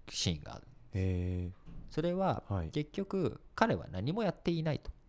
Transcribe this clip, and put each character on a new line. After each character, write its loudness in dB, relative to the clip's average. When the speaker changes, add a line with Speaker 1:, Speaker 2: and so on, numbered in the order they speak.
Speaker 1:
シ 2
ー 2
ン -12
が -10
あ -12
る。 -16
Speaker 2:
へ 2
ー。 -16
Speaker 1:
そ -2
れ 2
は、 2
Speaker 2:
は 2
い。 -2
Speaker 1:
結 -2
局 0
彼 4
は -4
何 0
も 0
や 2
っ 0
て -2
い 0
な 0
い 0
と、 -12